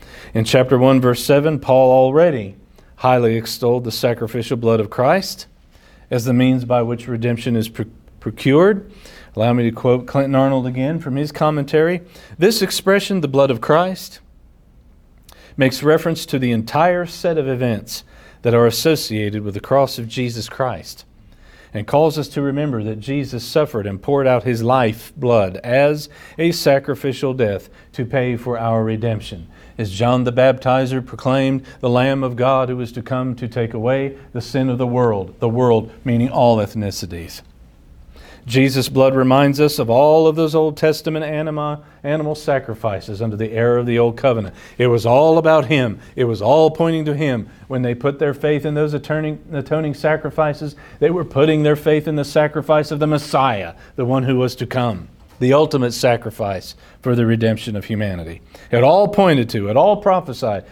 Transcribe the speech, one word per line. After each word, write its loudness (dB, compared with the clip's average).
In 0
chapter 4
one, 4
verse 2
seven, 2
Paul 4
already 2
highly 2
extolled -2
the -6
sacrificial -4
blood 2
of -4
Christ -2
as -2
the 0
means 2
by 0
which -6
redemption -2
is -2
pr-, -10
procured. 2
Allow 0
me 0
to 0
quote 0
Clinton -2
Arnold 2
again -4
from -6
his -4
commentary. 0
"This 4
expression, 0
"The -2
blood 4
of -2
Christ," 0
makes 0
reference 2
to -4
the 0
entire 0
set -4
of -2
events -4
that 2
are 6
associated -2
with -8
the -6
cross 0
of -10
Jesus -6
Christ -8
and -8
calls 2
us -6
to -6
remember -4
that -8
Jesus -6
suffered -2
and -8
poured 0
out 2
his -2
life 0
blood 2
as 0
a 0
sacrificial 0
death -2
to -6
pay -2
for -6
our 0
redemption. -6
As -4
John 0
the -2
Baptizer 0
proclaimed, -2
'The -2
Lamb 0
of -4
God 2
who -4
is -10
to -10
come -4
to -8
take -4
away -2
the -6
sin -2
of -2
the -2
world,' 0
the -2
world 2
meaning 0
all 4
ethnicities. -6
Jesus' 0
blood 4
reminds 4
us 2
of -2
all 6
of 4
those 0
Old 0
Testament -2
anima, -6
animal -4
sacrifices -4
under -4
the -4
era 2
of -2
the 0
Old 2
Covenant. -2
It 4
was 2
all 6
about 4
him. 0
It 2
was -2
all 6
pointing -2
to -2
him. -2
When -4
they -2
put -4
their 0
faith -2
in -4
those -2
atoning, -4
atoning -4
sacrifices, -2
they 4
were -2
putting 2
their 2
faith 0
in -2
the -2
sacrifice 0
of -4
the 0
Messiah, 0
the -2
one 0
who 0
was -2
to -6
come, -4
the 2
ultimate 2
sacrifice -2
for 0
the 2
redemption 0
of -8
humanity. -6
It 4
all 6
pointed 2
to, -4
it 0
all 4
prophesied, -2